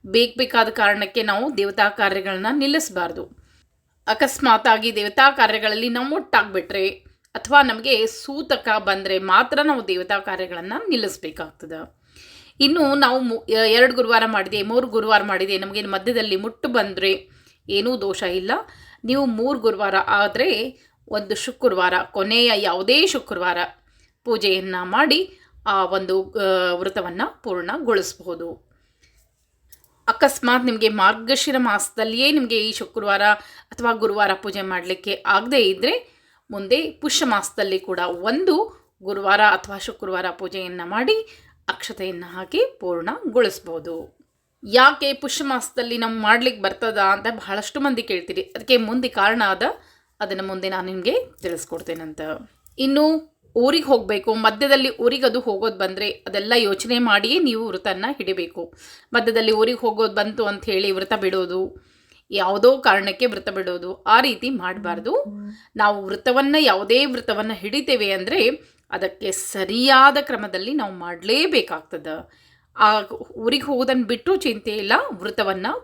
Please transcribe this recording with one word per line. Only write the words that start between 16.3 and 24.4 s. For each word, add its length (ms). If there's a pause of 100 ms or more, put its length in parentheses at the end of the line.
ಮುಟ್ಟು 340
ಬಂದ್ರೆ 600 (400)
ಏನೂ 320
ದೋಷ 220
ಇಲ್ಲ. 280 (520)
ನೀವು 220
ಮೂರು 340
ಗುರುವಾರ 360 (120)
ಆದ್ರೆ 720 (280)
ಒಂದು 280
ಶುಕ್ರವಾರ, 580 (180)
ಕೊನೆಯ 440
ಯಾವುದೇ 520
ಶುಕ್ರವಾರ 500 (680)
ಪೂಜೆಯನ್ನ 580